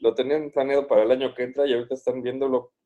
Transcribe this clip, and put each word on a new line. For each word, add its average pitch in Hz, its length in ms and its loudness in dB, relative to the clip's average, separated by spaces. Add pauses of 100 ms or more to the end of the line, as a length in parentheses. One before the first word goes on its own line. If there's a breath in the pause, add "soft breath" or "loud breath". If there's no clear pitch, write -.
lo 113 140 2
tenían 147 360 -2
planeado 139 380 0
para 110 160 6
el 113 80 2
año 131 220 0
que 123 100 -6
entra 135 220 -2
y 131 80 2
ahorita 120 200 -4
están 127 280 -4
viéndolo 127 500 -2 (140)